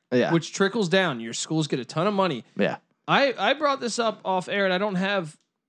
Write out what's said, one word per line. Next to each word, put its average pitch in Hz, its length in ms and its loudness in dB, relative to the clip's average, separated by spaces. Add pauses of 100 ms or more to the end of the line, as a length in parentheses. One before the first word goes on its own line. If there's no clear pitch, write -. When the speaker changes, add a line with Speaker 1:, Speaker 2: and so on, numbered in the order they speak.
(120)
Speaker 1:
Yeah. 120 200 4
Speaker 2:
which 165 220 0
trickles 196 340 0
down. 165 320 2
Your 113 140 -8
schools 156 320 -2
get - 140 -2
a 117 40 -6
ton 160 220 -2
of 214 80 0
money. 180 300 0 (120)
Speaker 1:
Yeah. 95 200 0 (320)
Speaker 2:
I, 233 280 4
I 202 180 2
brought 285 260 0
this 240 180 -4
up 220 260 -2
off 185 240 -2
air, 202 160 0
and 190 80 2
I 180 60 2
don't 202 160 -2
have, 190 420 -2 (320)